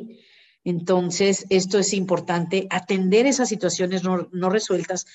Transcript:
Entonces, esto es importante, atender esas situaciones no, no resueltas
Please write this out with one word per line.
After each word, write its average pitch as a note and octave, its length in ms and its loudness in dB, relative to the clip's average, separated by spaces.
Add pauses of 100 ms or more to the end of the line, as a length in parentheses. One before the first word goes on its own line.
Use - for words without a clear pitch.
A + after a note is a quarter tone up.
(640)
Entonces, F3+ 840 0
esto F#3 280 2
es G3 160 2
importante, F3+ 800 0
atender F#3+ 560 2
esas C4 200 2
situaciones F3+ 560 -2
no, F3+ 280 0
no F#3 180 -2
resueltas F#3 640 -2